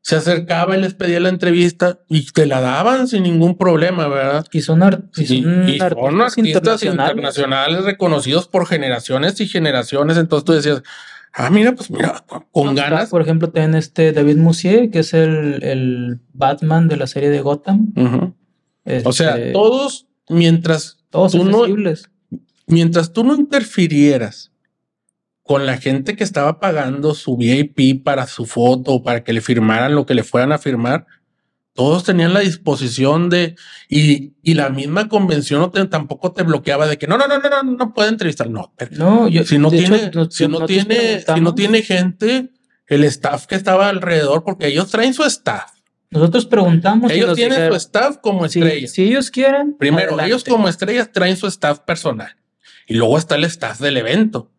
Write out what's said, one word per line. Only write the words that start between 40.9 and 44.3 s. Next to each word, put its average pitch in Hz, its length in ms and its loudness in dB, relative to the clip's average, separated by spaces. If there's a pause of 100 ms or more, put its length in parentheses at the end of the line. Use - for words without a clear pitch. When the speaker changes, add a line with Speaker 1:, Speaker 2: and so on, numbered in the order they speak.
Speaker 1:
si 240 40 2
no 220 240 -2
Speaker 2:
preguntamos. 165 300 2
Speaker 1:
tiene 220 280 2
gente, 214 680 -2 (360)
el 147 180 2
staff 143 420 -2
que - 80 -6
estaba 196 340 2
alrededor, 165 560 0